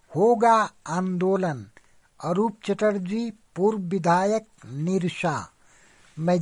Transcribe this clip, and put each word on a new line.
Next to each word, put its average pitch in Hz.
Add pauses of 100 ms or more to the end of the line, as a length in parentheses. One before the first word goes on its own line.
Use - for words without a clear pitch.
(120)
होगा 226 (340)
आंदोलन। 180 (560)
अरूप 202 (100)
चटर्जी, 202 (260)
पूर्व 208
विधायक 185 (200)
निरसा। 165 (680)
मैं 175